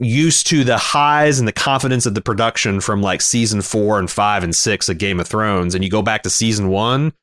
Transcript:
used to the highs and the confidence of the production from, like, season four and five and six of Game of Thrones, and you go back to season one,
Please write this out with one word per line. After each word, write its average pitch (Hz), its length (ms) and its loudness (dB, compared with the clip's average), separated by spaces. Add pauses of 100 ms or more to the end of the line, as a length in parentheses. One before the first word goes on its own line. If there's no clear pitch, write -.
used 143 460 2
to 151 160 2
the 123 140 2
highs 147 600 2
and 120 80 0
the 107 60 -2
confidence 131 520 0
of 110 100 0
the 104 60 -2
production 110 600 0
from, 101 200 -2
like, 95 220 0
season 110 400 0
four 104 380 0
and 90 100 -2
five 104 320 0
and 85 140 -2
six - 320 0
of 87 100 -2
Game 98 220 -2
of 82 80 -4
Thrones, 98 480 0
and 92 80 -2
you 92 60 -2
go 107 120 0
back 107 220 -2
to 92 60 -4
season 104 380 0
one, 120 440 0 (100)